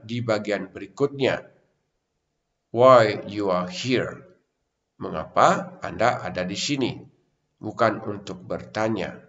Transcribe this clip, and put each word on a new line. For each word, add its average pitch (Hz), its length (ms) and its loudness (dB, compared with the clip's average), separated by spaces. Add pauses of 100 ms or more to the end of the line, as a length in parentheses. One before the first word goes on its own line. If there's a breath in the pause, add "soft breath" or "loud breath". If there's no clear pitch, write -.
di 120 240 -6
bagian 104 480 -2
berikutnya. 123 720 -2 (1300)
"Why 113 560 6
you 101 240 -2
are 90 160 -2
here?" - 560 -2 (720)
Mengapa 95 880 0
Anda 104 320 0
ada 90 320 -6
di 98 80 -8
sini? 123 400 -2 (640)
Bukan 107 480 -2
untuk 101 320 -12
bertanya. 92 880 -6